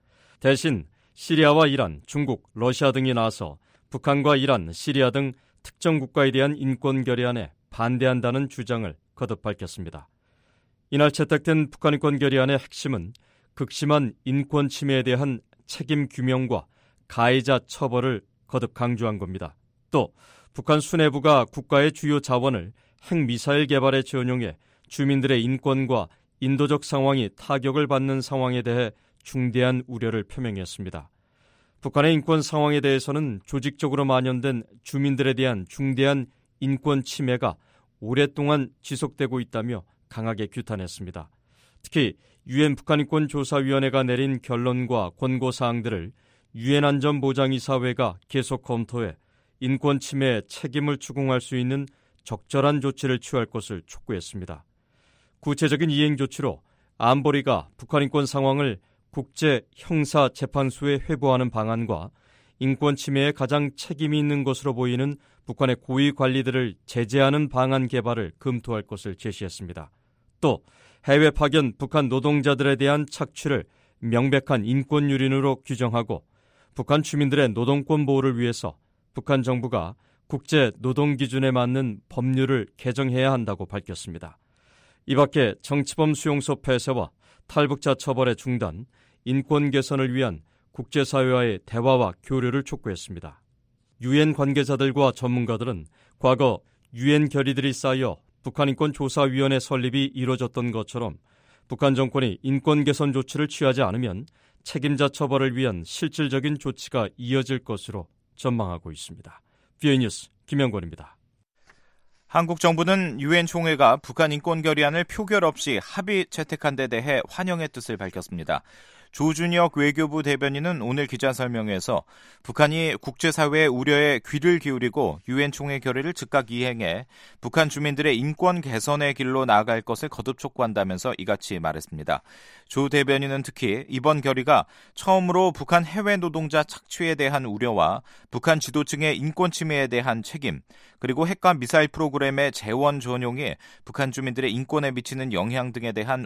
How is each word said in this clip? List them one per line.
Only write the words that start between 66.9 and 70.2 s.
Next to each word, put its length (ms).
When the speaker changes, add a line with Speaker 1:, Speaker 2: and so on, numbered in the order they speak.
Speaker 1:
방안 400
개발을 520
검토할 420
것을 340
제시했습니다. 760